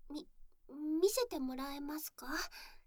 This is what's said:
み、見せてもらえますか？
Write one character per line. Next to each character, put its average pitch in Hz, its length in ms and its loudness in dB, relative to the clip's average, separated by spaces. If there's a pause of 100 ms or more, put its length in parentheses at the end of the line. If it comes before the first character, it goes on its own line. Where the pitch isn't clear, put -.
み、 294 180 -6 (720)
見 359 100 10
せ 494 180 4
て 349 100 -4
も 262 180 0
ら 277 200 -2
え 285 40 -6
ま 294 200 -4
す - 120 -6
か？ - 140 -14 (600)